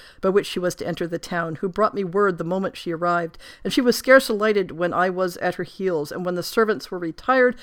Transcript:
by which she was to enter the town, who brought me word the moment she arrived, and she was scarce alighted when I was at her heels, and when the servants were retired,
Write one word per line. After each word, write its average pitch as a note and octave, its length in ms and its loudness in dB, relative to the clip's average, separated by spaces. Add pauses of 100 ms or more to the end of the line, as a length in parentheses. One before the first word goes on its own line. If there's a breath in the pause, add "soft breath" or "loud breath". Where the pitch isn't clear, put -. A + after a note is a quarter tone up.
(200 loud breath)
by F#3+ 80 0
which F#3+ 160 4
she - 140 -6
was F3 160 0
to - 120 -8
enter E3+ 200 -4
the E3+ 120 -6
town, E3 360 -6
who F#3+ 160 -4
brought G3+ 240 0
me G3+ 100 -4
word F#3+ 320 0
the E3+ 80 -6
moment F#3 320 -4
she - 160 -8
arrived, E3+ 460 -2 (260 loud breath)
and G3 80 -2
she - 80 2
was A#3+ 160 4
scarce C4 320 6
alighted G#3 420 0
when E3+ 220 -2
I F3+ 160 2
was F3+ 300 -2
at F3+ 160 -2
her F3+ 100 -8
heels, E3+ 480 -4
and F3 140 -6
when F3+ 80 -2
the F3 80 -4
servants G#3+ 480 0
were F#3 80 -8
retired, B3 640 2